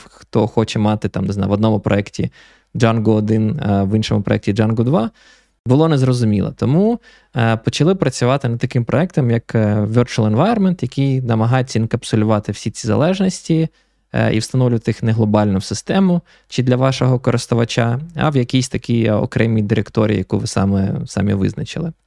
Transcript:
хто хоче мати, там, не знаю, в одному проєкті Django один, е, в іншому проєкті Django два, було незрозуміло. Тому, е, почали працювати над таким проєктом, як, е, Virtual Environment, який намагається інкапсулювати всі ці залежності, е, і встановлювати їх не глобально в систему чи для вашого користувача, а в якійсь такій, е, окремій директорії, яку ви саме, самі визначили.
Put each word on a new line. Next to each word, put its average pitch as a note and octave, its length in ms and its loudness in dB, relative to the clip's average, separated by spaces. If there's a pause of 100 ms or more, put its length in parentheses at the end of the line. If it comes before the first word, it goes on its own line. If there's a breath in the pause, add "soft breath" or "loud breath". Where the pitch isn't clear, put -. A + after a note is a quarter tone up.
хто - 380 -2
хоче A2 320 -2
мати, G#2+ 300 0
там, G2 160 -4
не G2 80 -2
знаю, G2 160 -2
в G2 40 0
одному G#2+ 260 2
проєкті G2+ 520 -2 (440 soft breath)
Django A2+ 380 2
один, G#2+ 460 0
е, G2 240 0
в G2 120 0
іншому A2 260 0
проєкті G#2+ 320 0
Django A2 300 0
два, F#3 280 0 (540 soft breath)
було C#3+ 220 4
незрозуміло. A#2+ 720 2
Тому, F#3+ 420 0 (360 soft breath)
е, A2+ 220 2
почали D3+ 380 0
працювати C3 540 0
над A#2 100 -4
таким B2 260 -2
проєктом, C3 460 0
як, A#2 240 -2
е, G#2+ 200 2
Virtual G#2+ 600 0
Environment, F#3+ 460 2
який C3+ 400 -2
намагається A#2 580 0
інкапсулювати A2 720 0
всі A2+ 200 -8
ці - 160 -10
залежності, D#3+ 800 0 (460)
е, A2+ 200 0
і G#2+ 60 0
встановлювати A#2+ 520 0
їх - 120 -6
не A#2 80 0
глобально G#2+ 480 2
в G2 40 -4
систему F3+ 580 0 (260 soft breath)
чи - 160 -2
для B2+ 120 2
вашого B2+ 440 2
користувача, A#2 800 0 (160)
а C#3+ 140 0
в D3 80 0
якійсь B2+ 320 0
такій, A#2 360 -2
е, A2 80 2
окремій A2+ 480 0
директорії, G#2+ 560 0
яку G2+ 220 -2
ви A2 80 -6
саме, G2 600 0
самі G2+ 260 -2
визначили. G2+ 580 -4 (160)